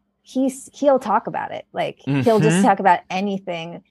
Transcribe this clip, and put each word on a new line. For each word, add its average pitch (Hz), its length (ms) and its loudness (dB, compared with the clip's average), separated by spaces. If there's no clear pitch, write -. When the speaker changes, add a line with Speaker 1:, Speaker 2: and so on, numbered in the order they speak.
Speaker 1:
he's, - 500 -4
he'll 277 280 2
talk 220 280 -2
about - 240 -8
it. - 200 -12
Like, 156 320 -6
he'll 143 360 2
just 156 180 4
Speaker 2:
Mm-hmm. 196 80 4
Speaker 1:
talk 196 140 4
about 185 200 4
anything. 180 800 -8